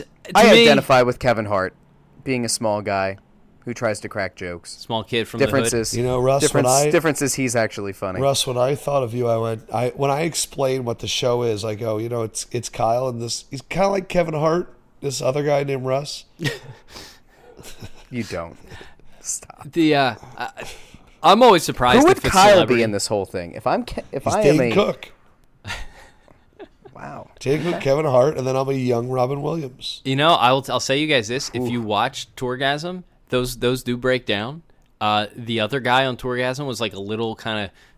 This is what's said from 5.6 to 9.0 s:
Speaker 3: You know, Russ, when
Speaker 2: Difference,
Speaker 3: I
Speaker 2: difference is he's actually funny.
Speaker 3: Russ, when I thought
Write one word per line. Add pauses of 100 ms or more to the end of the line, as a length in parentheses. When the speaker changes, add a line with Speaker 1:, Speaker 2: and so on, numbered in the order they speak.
Speaker 3:
You
know,
Russ, (100)
when
Speaker 2:
Difference, (180)
Speaker 3:
I
Speaker 2:
difference
is
he's
actually
funny.
Speaker 3:
Russ,
when
I
thought